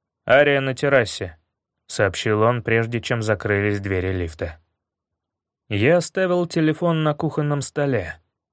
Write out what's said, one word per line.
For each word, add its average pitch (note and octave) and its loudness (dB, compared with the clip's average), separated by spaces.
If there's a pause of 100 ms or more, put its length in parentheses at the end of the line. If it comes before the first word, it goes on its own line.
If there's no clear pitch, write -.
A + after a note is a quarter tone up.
(280)
«Ария C#3+ 6
на C3+ -2
террасе», — B2 0 (500)
сообщил G#2+ 0
он, A#2 2
прежде A2+ 0
чем A#2 -4
закрылись G#2 0
двери F#2+ -2
лифта. E2+ -6 (1080)
«Я A2+ 2
оставил F3+ 0
телефон D#3+ 0
на D3+ 0
кухонном D3 -2
столе. B2+ -4 (320)